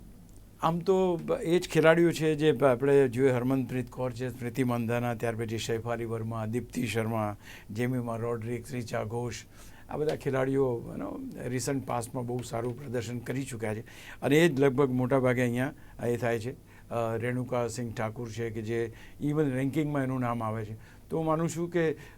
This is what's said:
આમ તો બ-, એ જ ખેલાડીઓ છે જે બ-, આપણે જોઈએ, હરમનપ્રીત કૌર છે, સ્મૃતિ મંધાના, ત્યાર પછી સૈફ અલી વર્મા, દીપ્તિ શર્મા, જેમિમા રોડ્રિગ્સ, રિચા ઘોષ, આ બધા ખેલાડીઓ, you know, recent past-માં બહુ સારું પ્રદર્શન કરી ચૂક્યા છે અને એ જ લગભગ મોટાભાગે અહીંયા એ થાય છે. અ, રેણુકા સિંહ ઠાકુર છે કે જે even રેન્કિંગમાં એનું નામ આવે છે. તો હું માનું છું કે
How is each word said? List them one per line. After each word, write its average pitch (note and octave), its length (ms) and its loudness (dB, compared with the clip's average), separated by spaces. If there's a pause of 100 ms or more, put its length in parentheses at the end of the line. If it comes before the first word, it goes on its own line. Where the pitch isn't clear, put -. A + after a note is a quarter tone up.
(600)
આમ E3 180 2
તો F#3 380 4
બ-, D#3 140 -6
એ E3+ 280 2
જ F3 100 -2
ખેલાડીઓ E3 420 8
છે D#3 240 2
જે D3+ 160 6
બ-, C#3+ 120 2
આપણે C#3 440 6
જોઈએ, B2+ 240 4
હરમનપ્રીત B2+ 580 0
કૌર B2+ 220 -4
છે, B2 180 -6
સ્મૃતિ A#2+ 340 -4
મંધાના, A#2+ 500 0
ત્યાર A#2 220 -2
પછી A2+ 220 -4
સૈફ A2+ 300 -4
અલી A#2 180 -2
વર્મા, A2+ 400 -4
દીપ્તિ A#2+ 420 -4
શર્મા, G#2+ 500 -2 (340)
જેમિમા A#2+ 440 -2
રોડ્રિગ્સ, A#2 580 -4
રિચા A#2 300 -4
ઘોષ, A#2 300 -4 (560)
આ C#3+ 80 -6
બધા D3+ 180 -2
ખેલાડીઓ, C3 680 0 (120)
you - 100 -6
know, - 400 -10 (100)
recent C3+ 240 -2
past-માં A#2+ 460 -4
બહુ A#2+ 160 -4
સારું A#2 420 -6
પ્રદર્શન A#2 360 -4
કરી B2+ 240 -6
ચૂક્યા A2 320 -4
છે G#2+ 40 -6 (420)
અને C3 140 4
એ E3 120 8
જ C3+ 120 2
લગભગ C3+ 320 4
મોટાભાગે B2+ 500 2
અહીંયા B2 320 0 (320)
એ A#2+ 120 2
થાય A#2 220 0
છે. - 300 -10 (200)
અ, A2+ 260 -2
રેણુકા B2 520 -2
સિંહ A2+ 260 -6
ઠાકુર A2+ 360 -4
છે A2+ 200 -6
કે A2 120 -6
જે A2+ 320 -2 (280)
even D3 220 2
રેન્કિંગમાં C#3 600 0
એનું C3 160 -2
નામ A#2+ 240 -2
આવે A2 220 -4
છે. G#2+ 100 -10 (340)
તો D#3+ 80 -2
હું D#3+ 80 0
માનું D#3+ 240 2
છું E3+ 220 -4
કે E3 240 2 (220)